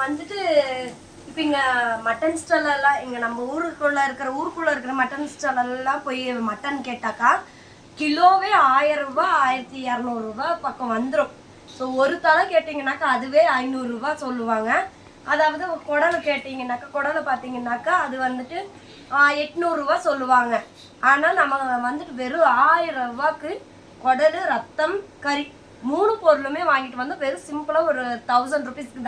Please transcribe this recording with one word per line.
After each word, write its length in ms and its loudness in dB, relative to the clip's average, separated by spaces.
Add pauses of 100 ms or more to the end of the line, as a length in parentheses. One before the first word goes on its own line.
வந்துட்டு 320 -6 (880)
இப்ப 180 -12
இங்க 140 2 (480)
மட்டன் 340 -2
ஸ்டால் 320 0
எல்லாம், 300 4
இங்க 220 -8
நம்ம 280 -4
ஊருக்குள்ள 540 -2
இருக்கிற, 220 -6 (100)
ஊருக்குள்ள 340 -2
இருக்கிற 280 -6
மட்டன் 320 -4
ஸ்டால் 300 -2
எல்லாம் 440 -4
போய் 160 -4 (260)
மட்டன் 380 -6
கேட்டாக்கா 440 -2 (680)
கிலோவே 520 4 (220)
ஆயிரம் 360 2
ரூபாய், 360 2
ஆயிரத்தி 340 -4 (100)
இரநூறு 400 -4
ரூபாய் 360 -4
பக்கம் 320 -4
வந்துரும். 340 0 (460)
So 100 -6 (140)
ஒரு 140 2 (100)
தலை 180 6 (100)
கேட்டீங்கன்னாக்கா 600 -2
அதுவே 300 4 (160)
ஐந்நூறு 340 -4
ரூபாய் 300 -4
சொல்லுவாங்க. 460 -2 (640)
அதாவது 380 2
ஒரு 180 -6
குடல் 300 2 (100)
கேட்டீங்கன்னாக்கா, 680 -6
குடலை 360 -2
பாத்தீங்கன்னாக்கா 640 -2 (100)
அது 100 -6 (120)
வந்துட்டு, 320 -6 (520)
ஆ, 60 0 (260)
எட்நூறு 380 -2
ரூபாய் 280 0
சொல்லுவாங்க. 440 2 (560)
ஆனா 180 4 (140)
நம்ம 140 2 (340)
வந்துட்டு 320 -6
வெறும் 320 4 (160)
ஆயிரம் 420 2
ரூபாய்க்கு 400 -2 (540)
குடலு, 340 4 (140)
ரத்தம், 440 -2 (280)
கறி 200 -2 (460)
மூணு 200 4 (120)
பொருளுமே 460 4
வாங்கிட்டு 320 0
வந்து 220 -6
வெறும் 240 -4
சிம்பிளா 320 -2 (120)
ஒரு 120 -2 (240)
தௌசண்ட் 400 0
ருபீஸ்க்கு 400 -12